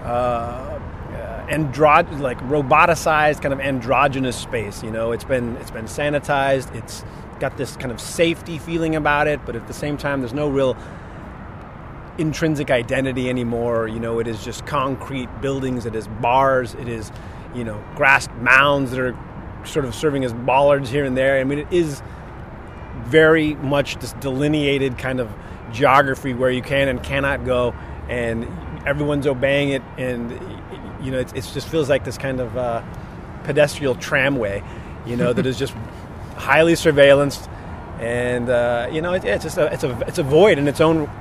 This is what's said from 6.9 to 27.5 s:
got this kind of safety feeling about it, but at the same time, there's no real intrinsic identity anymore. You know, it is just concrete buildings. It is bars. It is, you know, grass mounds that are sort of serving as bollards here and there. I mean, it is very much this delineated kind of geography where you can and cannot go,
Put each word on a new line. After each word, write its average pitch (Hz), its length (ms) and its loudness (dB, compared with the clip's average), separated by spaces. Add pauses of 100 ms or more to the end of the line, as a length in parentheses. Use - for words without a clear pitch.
got 135 180 -6
this 127 200 -8
kind 131 140 -8
of 110 80 -10
safety 170 580 -2
feeling 160 380 -2
about 151 320 2
it, 147 180 0
but 120 100 -8
at 107 120 -10
the 127 60 -12
same 147 240 -6
time, 139 240 -2
there's 120 120 -6
no 147 160 -2
real 135 260 2 (1400)
intrinsic 156 520 0
identity 131 600 2
anymore. 117 580 0
You 110 120 -6
know, 117 200 -2
it 117 80 -2
is 110 160 -6
just - 220 -10
concrete 135 640 -4 (120)
buildings. 131 440 -2
It 110 100 -4
is 104 120 -6
bars. 127 680 2
It 123 120 -10
is, 113 240 -6 (440)
you 120 80 -6
know, 107 200 -8 (120)
grass 139 340 4 (100)
mounds 131 520 6
that 127 80 -4
are 123 180 -2 (480)
sort 147 200 -2
of 117 100 -6
serving 139 280 0
as 120 100 0
bollards 139 560 4
here 143 160 0
and 127 120 -2
there. 135 220 4
I 131 40 0
mean, 143 160 0
it 147 120 -8
is 160 300 2 (1040)
very 156 500 6
much 139 420 0
this - 160 -10
delineated 139 840 0
kind 131 220 -4
of 113 100 -4 (420)
geography 135 600 4
where 127 180 2
you 127 100 -2
can 139 260 0
and 123 140 -2
cannot 139 440 -2
go, 123 280 0 (340)